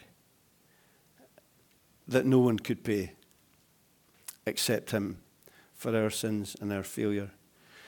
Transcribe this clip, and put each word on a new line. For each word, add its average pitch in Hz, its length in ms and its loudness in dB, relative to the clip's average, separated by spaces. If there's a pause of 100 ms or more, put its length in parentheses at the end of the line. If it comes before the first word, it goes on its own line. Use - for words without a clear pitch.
(2000)
that 127 180 2
no 131 140 6
one 120 180 6
could - 260 -4
pay 101 280 -2 (1300)
except - 460 -2
him 101 260 -2 (580)
for 113 200 -2
our 107 140 4
sins 104 500 -4
and 104 140 -4
our 98 100 -2
failure. 101 480 -4 (560)